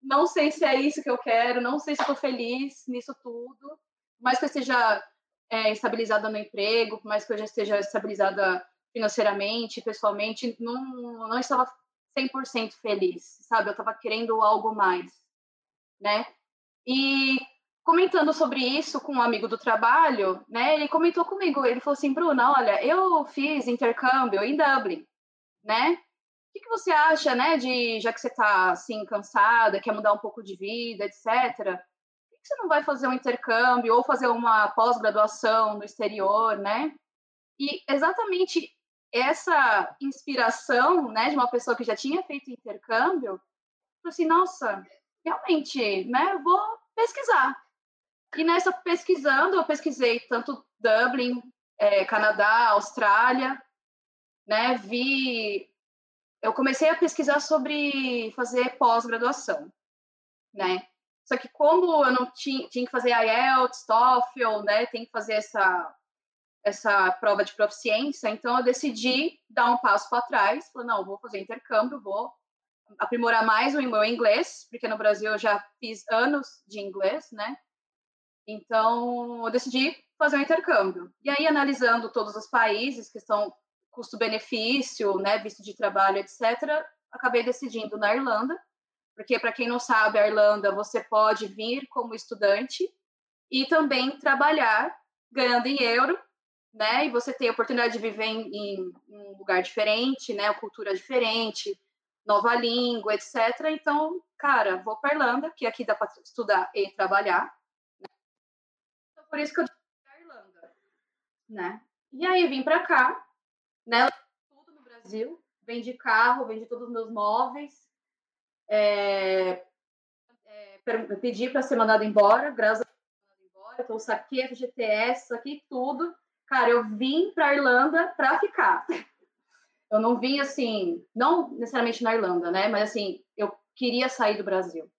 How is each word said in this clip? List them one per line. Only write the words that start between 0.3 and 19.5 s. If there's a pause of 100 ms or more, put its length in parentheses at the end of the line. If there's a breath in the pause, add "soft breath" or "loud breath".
se
é
isso
que
eu
quero,
não
sei
se
eu
tô
feliz
nisso
tudo." (500)
Por
mais
que
eu
esteja, (480)
é,
estabilizada
no
emprego,
por
mais
que
eu
já
esteja
estabilizada (260)
financeiramente,
pessoalmente,
não,
não
estava (440)
cem
por
cento
feliz,
sabe?
Eu
tava
querendo
algo
mais, (920)
né? (600)
E (460)
comentando
sobre
isso
com
um
amigo
do